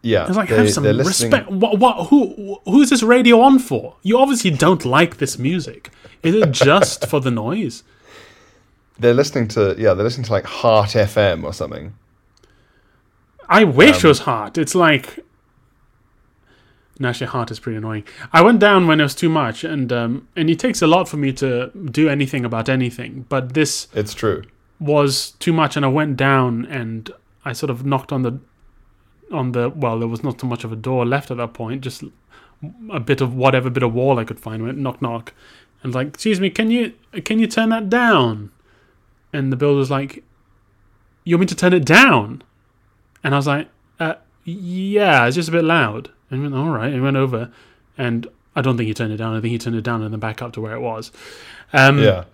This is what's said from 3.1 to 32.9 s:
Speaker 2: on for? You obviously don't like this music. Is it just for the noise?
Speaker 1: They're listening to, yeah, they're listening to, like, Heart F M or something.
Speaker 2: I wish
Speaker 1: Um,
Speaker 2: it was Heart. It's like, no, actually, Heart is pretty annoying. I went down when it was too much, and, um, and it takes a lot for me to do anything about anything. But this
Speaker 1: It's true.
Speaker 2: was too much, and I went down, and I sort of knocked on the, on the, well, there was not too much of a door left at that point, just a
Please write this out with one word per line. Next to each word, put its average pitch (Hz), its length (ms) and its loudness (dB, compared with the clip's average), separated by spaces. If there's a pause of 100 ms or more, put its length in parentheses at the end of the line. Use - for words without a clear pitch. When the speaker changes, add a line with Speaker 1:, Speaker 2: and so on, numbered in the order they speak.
Speaker 2:
on 269 160 8
for? - 460 -2
You 220 160 2
obviously 262 320 2
don't 160 340 2
like 151 320 2
this - 220 -6
music. 151 500 -6 (320)
Is 165 140 0
it 165 160 4
just - 560 2
for 151 120 0
the 127 120 -2
noise? 123 520 -4 (1160)
Speaker 1:
They're 120 160 4
listening 139 340 0
to, 101 300 0
yeah, 107 160 4
they're 98 80 -2
listening 123 220 -4
to, 107 60 -6
like, 98 140 -2
Heart 107 500 2
F 104 220 0
M 90 260 0
or 76 100 -8
something. 78 400 -12 (1600)
Speaker 2:
I 202 140 6
wish 190 400 6
Speaker 1:
Um, - 20 6
Speaker 2:
it 160 40 10
was 139 100 6
Heart. 110 400 -4
It's 156 160 -2
like, 156 440 2 (1800)
no, 131 100 -2
actually, 120 180 -6
Heart 120 240 -6
is 110 80 -14
pretty 113 180 -8
annoying. 107 280 -8 (260)
I 165 100 6
went 220 180 6
down 196 280 4
when 156 120 4
it 151 40 4
was 139 120 -2
too 175 140 -2
much, 143 340 -2
and, 143 280 -4
um, 117 440 -4
and 160 140 0
it 160 100 0
takes - 220 -2
a 165 60 2
lot 175 220 2
for 156 80 -8
me 135 160 -2
to 127 380 -4 (200)
do 151 160 2
anything 139 380 -2
about 117 240 -4
anything. 123 580 -4
But 127 260 -6
this 151 400 -2
Speaker 1:
It's 107 200 -4
true. 101 300 -4 (360)
Speaker 2:
was 143 600 0
too 175 120 -2
much, 160 240 0
and 147 80 -2
I 135 60 2
went 147 260 -2
down, 127 520 0
and 113 440 -10 (320)
I 135 100 -8
sort 143 160 -6
of 127 160 -6
knocked 139 280 -4
on 131 80 -2
the, 127 180 -4 (920)
on 127 220 -4
the, 120 180 -2
well, 120 300 -4
there 117 80 -4
was 117 160 -8
not 135 160 -6
too 131 80 -6
much 120 160 -6
of 113 80 -10
a 113 60 -10
door 127 280 -2
left 127 260 -4
at 120 60 -8
that 117 160 -8
point, 123 280 -10
just 131 220 -12 (840)
a 190 120 -6